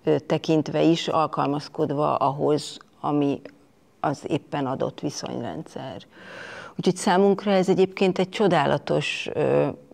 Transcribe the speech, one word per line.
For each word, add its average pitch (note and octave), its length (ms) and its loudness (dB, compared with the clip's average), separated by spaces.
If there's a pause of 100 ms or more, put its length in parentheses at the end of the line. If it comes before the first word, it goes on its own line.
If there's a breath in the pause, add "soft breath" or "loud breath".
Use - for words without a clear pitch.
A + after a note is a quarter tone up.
ö, D3+ 160 2
tekintve D#3 640 0
is D#3+ 260 2
alkalmazkodva D3 1080 -2
ahhoz, D3 640 0 (220)
ami D3 420 -2 (580)
az - 280 -4
éppen D3 380 -4
adott B2+ 340 -4
viszonyrendszer. B2 1040 -10 (760 loud breath)
Úgyhogy F#3 200 2
számunkra G3 560 4
ez F#3 180 4
egyébként F#3 500 2
egy F3+ 100 0
csodálatos, D3 1040 0
ö, C#3+ 340 2 (260)